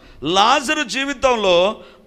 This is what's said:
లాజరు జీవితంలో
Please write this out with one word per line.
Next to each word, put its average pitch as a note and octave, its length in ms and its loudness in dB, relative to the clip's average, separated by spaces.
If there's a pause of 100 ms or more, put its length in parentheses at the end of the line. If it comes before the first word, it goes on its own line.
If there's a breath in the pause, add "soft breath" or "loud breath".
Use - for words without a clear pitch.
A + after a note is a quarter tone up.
(240 soft breath)
లాజరు A#3+ 580 0
జీవితంలో A3 1000 0 (260 loud breath)